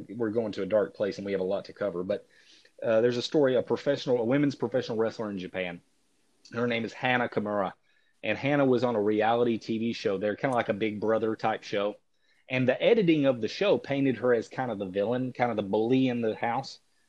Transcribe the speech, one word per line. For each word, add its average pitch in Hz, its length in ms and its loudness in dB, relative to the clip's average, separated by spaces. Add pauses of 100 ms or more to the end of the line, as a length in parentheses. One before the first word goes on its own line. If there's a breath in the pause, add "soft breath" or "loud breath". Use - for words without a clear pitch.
(160)
we're 113 160 -2
going 107 220 -2
to 98 100 -4
a - 20 -4
dark 101 300 2
place 98 220 -4
and 98 80 -8
we 101 80 -4
have 92 80 0
a - 20 -2
lot 92 220 -2
to - 80 -16
cover, 90 300 -4
but, 101 220 -4 (560 soft breath)
uh, 113 200 4
there's 120 160 4
a 123 40 -2
story, 135 340 2
a 110 60 4
professional, 131 580 0
a 110 60 -2
women's 139 300 2
professional 120 420 -2
wrestler 110 320 -2
in 101 80 -6
Japan. 90 420 -6 (720)
Her 120 140 -2
name 117 200 0
is 101 80 -8
Hana 123 360 0
Kimura. 104 440 -2 (500)
And 107 120 -2
Hana 139 300 2
was 123 180 4
on 120 120 2
a 107 60 2
reality 110 580 2
T 113 180 -4
V 113 160 -2
show 101 240 -2
there, 101 180 -2
kinda 135 200 -2
like 113 140 0
a 123 40 0
Big 104 260 -4
Brother 110 360 0
type 110 260 -2
show. 104 360 -2 (520)
And 127 180 0
the 123 140 2
editing 165 460 4
of 123 120 2
the 107 80 -2
show 190 300 2
painted 135 400 0
her 123 160 2
as 113 160 0
kind 123 220 -6
of 101 60 -6
the 101 80 -6
villain, 113 460 -2
kind 123 200 0
of 110 60 -6
the 107 60 0
bully 113 460 2
in 120 120 -2
the 110 140 0
house. 117 440 -4 (300)